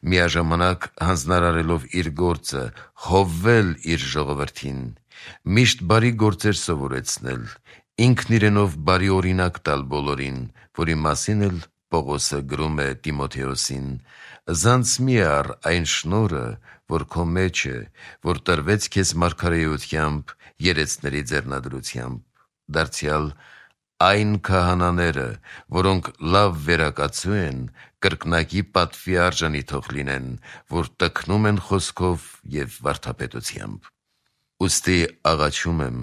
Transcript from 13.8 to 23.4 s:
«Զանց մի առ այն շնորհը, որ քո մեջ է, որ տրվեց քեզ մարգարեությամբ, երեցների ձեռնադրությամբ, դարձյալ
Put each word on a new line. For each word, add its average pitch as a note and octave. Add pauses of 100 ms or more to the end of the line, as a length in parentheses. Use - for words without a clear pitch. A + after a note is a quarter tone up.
«Զանց A#2
մի B2+
առ D2 (120)
այն E2+
շնորհը, E2 (400)
որ D#2
քո E2+
մեջ F2+
է, B1+ (420)
որ E2
տրվեց F2
քեզ F#2+
մարգարեությամբ, D#2 (260)
երեցների D2+
ձեռնադրությամբ, B1+ (520)
դարձյալ D2+ (720)